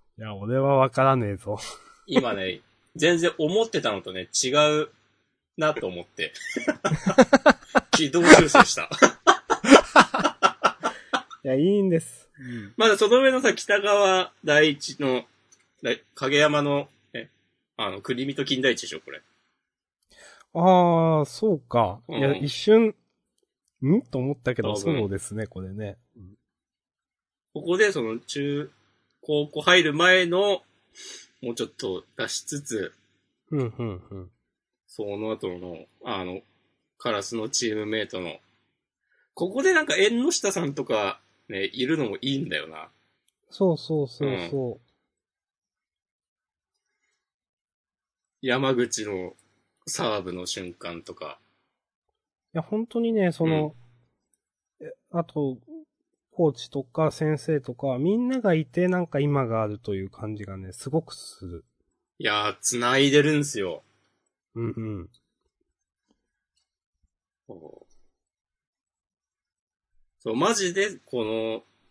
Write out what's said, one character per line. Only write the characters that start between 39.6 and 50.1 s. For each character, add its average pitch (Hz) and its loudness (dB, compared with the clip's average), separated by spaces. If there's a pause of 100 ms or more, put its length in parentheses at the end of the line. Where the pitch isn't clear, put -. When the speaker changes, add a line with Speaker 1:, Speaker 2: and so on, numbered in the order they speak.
Speaker 2:
で 381 4
な 311 2
ん - -6
か - 0
縁 226 2
の 311 0
下 202 -2
さ 170 -4
ん 143 -6
と 139 -6
か、 104 -2 (300)
ね、 98 -4
い 127 -4
る 160 0
の 127 -2
も 98 -8
い 135 -4
い 135 -4
ん 170 -6
だ 80 -6
よ 76 -8
な。 78 -16 (600)
Speaker 1:
そ 185 0
う、 147 -2
そ 156 -4
う、 131 -4
そ 147 -8
う、 170 -6
そ 131 -6
う。 117 -6
Speaker 2:
う - -12
ん。 - -20 (3500)
山 135 0
口 117 -2
の 92 -8 (520)
サ 110 -4